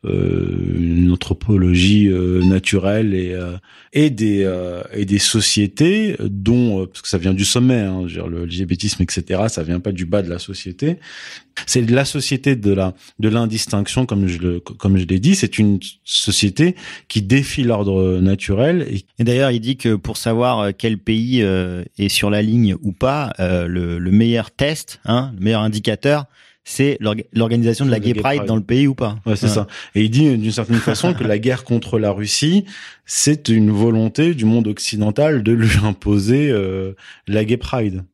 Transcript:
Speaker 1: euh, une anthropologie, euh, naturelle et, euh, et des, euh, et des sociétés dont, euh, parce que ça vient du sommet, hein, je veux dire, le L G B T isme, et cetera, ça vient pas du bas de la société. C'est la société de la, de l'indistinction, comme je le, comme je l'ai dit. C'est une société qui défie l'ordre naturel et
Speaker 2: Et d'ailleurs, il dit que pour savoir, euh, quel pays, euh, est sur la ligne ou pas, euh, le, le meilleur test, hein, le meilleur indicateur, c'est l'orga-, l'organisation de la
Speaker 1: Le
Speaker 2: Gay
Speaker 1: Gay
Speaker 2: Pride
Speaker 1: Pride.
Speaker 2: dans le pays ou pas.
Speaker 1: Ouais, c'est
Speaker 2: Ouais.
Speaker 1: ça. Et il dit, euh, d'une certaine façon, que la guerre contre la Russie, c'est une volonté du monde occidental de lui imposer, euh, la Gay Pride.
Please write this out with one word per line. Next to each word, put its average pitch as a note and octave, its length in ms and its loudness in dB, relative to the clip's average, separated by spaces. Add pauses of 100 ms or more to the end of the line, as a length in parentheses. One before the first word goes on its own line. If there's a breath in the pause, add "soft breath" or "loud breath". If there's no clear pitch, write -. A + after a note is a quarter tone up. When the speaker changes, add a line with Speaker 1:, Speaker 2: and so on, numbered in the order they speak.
Speaker 1:
euh, G1+ 720 -2
une E2+ 340 2
anthropologie, F#2+ 960 2
euh, F2+ 340 2
naturelle G2 720 2
et, F2+ 180 -4
euh, F2+ 240 -8 (340 soft breath)
et D3+ 200 4
des, G#2 320 0
euh, F2+ 400 -4 (100)
et G#2 100 -4
des G2 140 0
sociétés D3 1000 0
dont, G#2 640 0
euh, F#2 40 -4
parce - 160 -18
que - 60 -10
ça G2 100 -2
vient F#2 160 0
du F#2+ 100 0
sommet, B2 360 2
hein, F#2+ 260 -2
je E2+ 140 -8
veux - 20 -8
dire, E2+ 60 -8
le E2+ 160 -6
L E2+ 80 -8
G F2+ 140 -4
B F2 120 -2
T G#2 80 -6
isme, G#2 160 -2
et F2 80 2
cetera, F#2 400 -2
ça E2 140 -6
vient F2 160 -2
pas G2+ 120 -4
du F2+ 140 -6
bas G2+ 160 0
de F2 80 -6
la E2+ 80 -6
société. G2 600 -6 (680 loud breath)
C'est A#2 240 0
la C3 160 4
société C3+ 500 -2
de G2+ 160 0
la, F#2+ 220 0 (240 loud breath)
de G#2+ 120 2
l'indistinction, A2 760 0
comme G2+ 220 0
je F2 100 -2
le, F2 220 -2
comme - 380 0
je F#2 80 0
l'ai F#2 140 0
dit. D3+ 140 4
C'est D3 240 -2
une G2+ 220 4 (240)
société G#2+ 720 0 (320 loud breath)
qui G#2+ 160 -2
défie C3 400 0
l'ordre G2 560 2
naturel G2+ 680 2
et - 180 -8 (120)
Speaker 2:
Et A#2 60 -12
d'ailleurs, B2+ 260 2
il A#2+ 100 -2
dit B2 160 -4
que A#2 200 0
pour G#2 220 -6
savoir, A#2 420 0
euh, G2+ 180 -2
quel A2 220 -2
pays, A#2 420 0
euh, F2+ 420 -2 (140)
est G2+ 120 0
sur G#2 200 -2
la G#2 140 2
ligne G#2+ 400 2
ou G2+ 80 -2
pas, C3+ 480 -2
euh, F2+ 260 0
le, F2 320 -4
le F2+ 140 -2
meilleur A#2 400 2
test, - 540 -6
hein, B2 340 -2
le F#2 40 -4
meilleur G#2+ 180 2
indicateur, A2 640 0 (420 soft breath)
c'est C#3 320 0
l'orga-, G#2+ 320 -4
l'organisation A2+ 540 2
de C3 60 2
la A#2 80 2
Speaker 1:
Le G#2 40 -6
Speaker 2:
Gay A#2+ 100 2
Speaker 1:
Gay G#2+ 80 -2
Speaker 2:
Pride C#3 160 0
Speaker 1:
Pride. B2 100 -4
Speaker 2:
dans A2+ 80 2
le G#2+ 80 0
pays C3 240 2
ou C3+ 80 0
pas. G#2+ 320 -4
Speaker 1:
Ouais, G#2+ 80 2
c'est G#2 100 -4
Speaker 2:
Ouais. G#2+ 80 2
Speaker 1:
ça. G#2 140 -2 (260 loud breath)
Et G#2 100 2
il A2 60 2
dit, C#3 160 4
euh, C3+ 100 4
d'une A2 160 -2
certaine A2+ 260 0
façon, A2+ 360 0
que B2+ 100 -4
la G#2+ 140 0
guerre B2+ 260 -2
contre A#2 360 -2
la G#2 120 0
Russie, D3 540 0 (400 loud breath)
c'est - 440 -2
une A2 200 4
volonté A2+ 640 0
du A#2+ 120 -2
monde A2+ 220 2
occidental G#2+ 760 0
de A2 80 2
lui A2+ 180 4 (140)
imposer, G#2 640 0
euh, F#2+ 440 -2 (340 loud breath)
la G#2+ 180 0
Gay A#2 120 0
Pride. G#2 460 -4 (100)